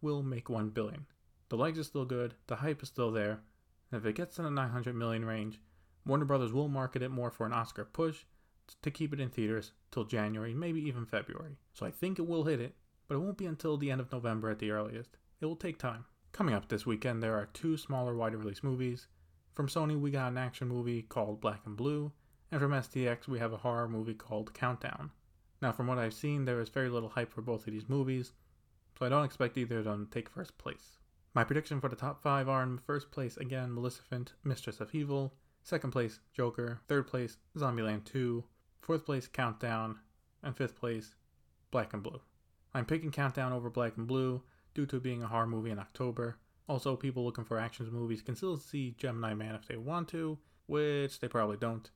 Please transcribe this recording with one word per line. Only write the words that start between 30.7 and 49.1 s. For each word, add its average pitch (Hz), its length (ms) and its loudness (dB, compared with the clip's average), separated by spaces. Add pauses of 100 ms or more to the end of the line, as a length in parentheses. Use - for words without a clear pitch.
My 120 100 6
prediction 143 380 0
for 131 80 0
the 123 80 -4
top 139 260 -4
five 139 240 4
are, 135 160 4
in 127 140 0
first 143 340 -4
place, 127 240 -4
again, 127 380 -2
Maleficent, 123 640 -4 (100)
Mistress 131 340 -2
of - 160 -4
Evil, 139 380 0 (300)
second 143 280 -2
place, 117 300 0 (120)
Joker, 120 540 0
third 139 200 4
place, 123 280 -2 (220)
Zombieland 113 480 2
two, 120 400 0 (340)
fourth 160 260 0
place, 135 220 0
Countdown, 113 720 0 (420)
and 131 140 -6
fifth 127 220 -2
place, 113 380 -4 (560)
Black 113 220 0
and 107 80 -4
Blue. - 200 -8 (520)
I'm 123 120 0
picking 156 260 0
Countdown 135 400 0
over 120 180 -2
Black 117 280 0
and 113 100 -4
Blue 131 360 2 (300)
due 147 120 0
to 139 100 -2
it 123 80 -2
being 123 200 -2
a 113 40 -4
horror 113 180 4
movie 113 260 0
in 104 60 -2
October. 117 600 -4 (320)
Also, 135 260 2
people 127 300 0
looking 120 180 -2
for 113 160 0
action 113 320 -4
movies 117 300 0
can - 120 -4
still 180 220 -2
see 135 420 -4
Gemini 113 360 -2